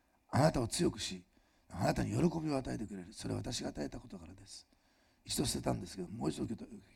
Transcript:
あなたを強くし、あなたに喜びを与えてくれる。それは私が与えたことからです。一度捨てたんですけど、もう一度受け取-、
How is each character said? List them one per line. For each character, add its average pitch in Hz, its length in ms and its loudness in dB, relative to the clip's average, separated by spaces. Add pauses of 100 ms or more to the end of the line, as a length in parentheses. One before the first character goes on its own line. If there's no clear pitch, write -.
(300)
あ - 100 4
な 156 120 8
た 147 80 0
を 113 80 2
強 - 220 4
く - 100 -4
し、 92 240 -6 (460)
あ - 160 0
な 151 80 6
た - 100 2
に 104 80 0
喜 151 280 4
び 156 120 0
を 139 60 2
与 131 140 -2
え 123 60 -2
て 113 80 -4
く 101 100 -8
れ 90 80 -8
る。 98 100 -14
そ - 140 -8
れ 107 60 0
は 104 60 0
私 120 240 -4
が 143 60 -2
与 147 140 -4
え 139 60 -4
た 127 100 -10
こ - 80 -16
と - 100 -12
か 82 80 -12
ら 87 80 -14
で 98 120 -18
す。 - 220 -18 (560)
一 - 140 -2
度 147 80 4
捨 127 140 0
て 123 40 -6
た 127 80 2
ん 117 80 0
で 95 80 -8
す - 80 -12
け - 60 -6
ど、 - 80 -6
も 117 160 -4
う - 40 4
一 - 80 -4
度 - 60 -2
受 - 120 -2
け - 100 -10
取-、 208 160 -14 (140)